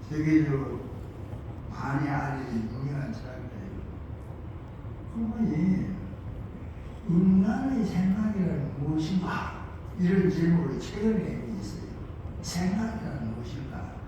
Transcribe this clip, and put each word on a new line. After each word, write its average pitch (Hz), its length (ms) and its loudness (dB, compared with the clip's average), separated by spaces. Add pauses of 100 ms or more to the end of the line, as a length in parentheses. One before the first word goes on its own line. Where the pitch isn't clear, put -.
세계적으로 143 720 4 (880)
많이 143 380 0
알려진 131 640 -2
유명한 139 420 -4
철학자예요. - 640 -8 (1400)
그분이 214 760 2 (1200)
"인간의 196 760 6
생각이란 185 920 2
무엇인가?" 160 880 0 (340)
이런 180 320 6
질문을 170 500 4
최근에 208 680 0 (140)
있어요. - 220 -6 (600)
"생각이란 185 920 0
무엇인가?" - 600 -6 (140)